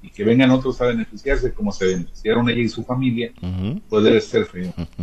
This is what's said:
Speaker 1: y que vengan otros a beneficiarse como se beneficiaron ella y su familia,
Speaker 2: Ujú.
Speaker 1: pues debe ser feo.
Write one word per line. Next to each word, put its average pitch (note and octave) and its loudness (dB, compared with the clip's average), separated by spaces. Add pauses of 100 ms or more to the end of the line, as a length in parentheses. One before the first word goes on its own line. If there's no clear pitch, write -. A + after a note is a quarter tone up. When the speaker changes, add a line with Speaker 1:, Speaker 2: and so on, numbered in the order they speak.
Speaker 1:
y F#2+ -20
que G2+ -6
vengan B2+ 6
otros C3 0
a B2 2
beneficiarse A#2+ -2
como G#2 -4
se F#2+ -2
beneficiaron G#2+ 0
ella A#2 0
y A#2 0
su A2+ -8
familia, B2 -2 (100)
Speaker 2:
Ujú. F#2 -4
Speaker 1:
pues - 2
debe A2 6
ser - -2
feo. F2+ -8 (320)